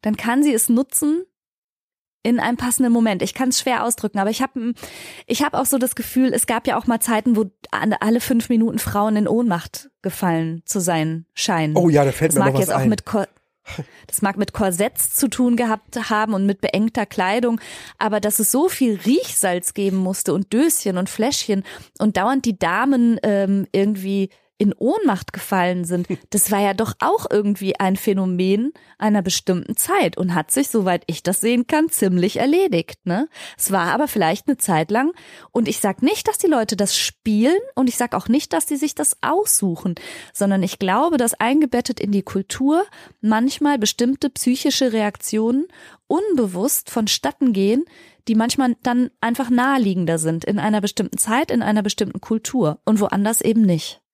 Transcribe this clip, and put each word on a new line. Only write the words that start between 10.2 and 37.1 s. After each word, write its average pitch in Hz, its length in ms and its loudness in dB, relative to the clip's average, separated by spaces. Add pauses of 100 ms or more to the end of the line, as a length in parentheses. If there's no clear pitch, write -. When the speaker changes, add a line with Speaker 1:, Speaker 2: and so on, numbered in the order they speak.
Speaker 1:
zu - 140 -4
sein 165 560 -2
scheinen. 160 400 0
Speaker 2:
Oh 175 120 4
ja, 147 160 6
da 139 80 2
fällt 160 200 0
Speaker 1:
Das - 80 2
Speaker 2:
mir - 60 4
Speaker 1:
mag 135 80 2
Speaker 2:
noch 135 80 2
was - 60 2
Speaker 1:
jetzt - 80 -2
auch 135 60 2
Speaker 2:
ein. 127 80 4
Speaker 1:
mit - 160 -2
Kor-, 202 220 -2 (800)
das - 160 -4
mag 196 140 0
mit 202 160 -2
Korsetts 196 600 -2
zu 277 140 2
tun 240 280 2
gehabt 220 540 -4
haben 214 240 0
und 196 140 2
mit 202 140 0
beengter 214 440 0
Kleidung, 226 560 0 (380)
aber 214 200 0
dass 214 200 -2
es 214 120 0
so 311 180 2
viel 226 360 0
Riechsalz 196 720 0
geben 196 220 0
musste 185 360 -2
und 190 180 -2
Döschen 226 460 0
und 185 140 -4
Fläschchen 214 520 -2 (360)
und 214 180 2
dauernd 247 280 0
die 214 120 0
Damen, 233 640 2
ähm, 196 500 0
irgendwie 196 580 0 (280)
in 202 160 2
Ohnmacht 285 600 0
gefallen 180 500 0
sind, 175 240 -2
Speaker 2:
<laughs> - 220 -8
Speaker 1:
das - 220 0
war 202 100 2
ja 202 120 2
doch 202 260 -2
auch 370 300 0
irgendwie 202 500 0
ein 196 180 2
Phänomen 190 720 0 (260)
einer 208 240 2
bestimmten 180 540 -2
Zeit 349 420 0
und 180 160 0
hat 160 180 -2
sich, 277 180 0
soweit 185 380 0
ich - 160 -6
das 180 180 -2
sehen 240 260 2
kann, 320 220 2
ziemlich 185 480 0
erledigt, 285 680 0
ne? 202 220 0 (300)
Es - 140 -4
war 180 220 0
aber 277 140 0
vielleicht 175 400 0
eine - 100 0
Zeit 160 340 0
lang, 269 200 2 (400)
und 233 160 0
ich - 120 -4
sag 196 220 -2
nicht, 359 260 0
dass 427 100 -2
die 392 100 0
Leute 226 300 0
das 196 180 0
spielen 233 640 2 (160)